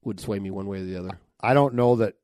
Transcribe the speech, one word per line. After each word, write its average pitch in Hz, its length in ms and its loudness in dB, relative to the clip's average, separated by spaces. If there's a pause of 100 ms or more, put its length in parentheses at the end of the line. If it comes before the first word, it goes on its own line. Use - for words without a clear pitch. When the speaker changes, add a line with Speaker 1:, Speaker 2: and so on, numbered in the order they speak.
Speaker 1:
would 101 160 -8
sway 104 200 -6
me 98 120 -8
one 98 160 -8
way 98 120 -8
or 95 40 -8
the 92 140 -8
other. 92 220 -10 (200)
Speaker 2:
I 117 140 2
don't 139 220 4
know 123 220 4
that 110 260 0